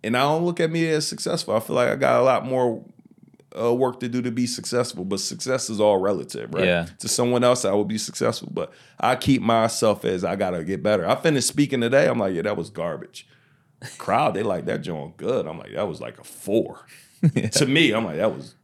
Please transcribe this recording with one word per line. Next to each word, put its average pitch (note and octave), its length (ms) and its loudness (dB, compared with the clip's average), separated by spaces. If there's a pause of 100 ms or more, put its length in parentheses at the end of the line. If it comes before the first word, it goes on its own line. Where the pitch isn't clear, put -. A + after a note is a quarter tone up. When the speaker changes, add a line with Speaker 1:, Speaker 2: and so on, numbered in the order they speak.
Speaker 1:
and A2 140 -2
I B2+ 60 2
don't D#3+ 240 2
look F3 120 -2
at E3 120 0
me E3 180 0
as D3+ 180 0
successful. - 480 -4
I - 60 2
feel - 160 -4
like B2 140 4
I G#2 60 0
got B2+ 240 4
a B2 40 4
lot B2+ 220 2
more, B2+ 360 0 (800)
uh, A#2+ 140 2
work B2 260 0
to B2 80 -4
do A#2+ 140 -2
to B2 80 -2
be A#2+ 160 -2
successful, A#2 580 -4
but G2 160 -4
success - 480 -4
is A2 120 -6
all G#2 180 6
relative, D2 560 -2
right? F#2 100 2
Speaker 2:
Yeah. F2 220 2 (140)
Speaker 1:
To G2+ 80 -8
someone B2 360 2
else, B2 220 4
I G2 80 2
would G#2 140 2
be G#2+ 100 -4
successful, - 520 -4
but - 220 -6 (260)
I B2+ 180 2
keep B2+ 260 2
myself A2+ 640 2
as F#2+ 180 0
I F#2 120 -2
gotta F2+ 280 -2
get F2 180 -4
better. G#2 240 2
I A2+ 100 2
finished C3+ 320 0
speaking C#3 340 0
today. C3 260 4
I'm A#2+ 100 0
like, F#2+ 160 -2
"Yeah, E2 80 -2
that G#2 140 -2
was F2 140 -6
garbage." - 580 -8 (720)
Crowd, C3 360 2
they G2 80 -2
like, F#2+ 240 -2
"That - 140 -2
joint D#2 380 -10
good." F#2 280 -2
I'm D#2+ 120 -10
like, G1+ 160 -16
"That G#2 120 -2
was E2 140 -8
like A#1 180 -12
a - 60 -20
four." - 680 -4
Speaker 2:
<laughs> - 440 0
Yeah. A2 140 0
Speaker 1:
To C#3+ 180 2
me, C#3+ 260 4
I'm A2 140 0
like, D#2+ 100 -6
"That F#2 180 2
was - 300 -14